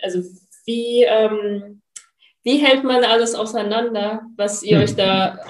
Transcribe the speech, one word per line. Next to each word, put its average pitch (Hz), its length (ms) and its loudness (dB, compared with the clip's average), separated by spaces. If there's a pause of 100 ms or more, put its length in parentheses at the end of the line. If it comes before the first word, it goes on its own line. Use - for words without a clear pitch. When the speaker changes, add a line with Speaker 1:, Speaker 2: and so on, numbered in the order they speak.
Speaker 1:
also 180 220 -4 (420)
wie, 233 400 0
ähm, 208 800 0 (600)
wie 254 160 2
hält 269 260 4
man 247 200 2
alles 226 300 2
auseinander, 220 880 -4 (140)
was 202 260 -4
ihr 208 160 4
Speaker 2:
Hm. 208 60 4
Speaker 1:
euch - 120 -2
da 190 420 0 (120)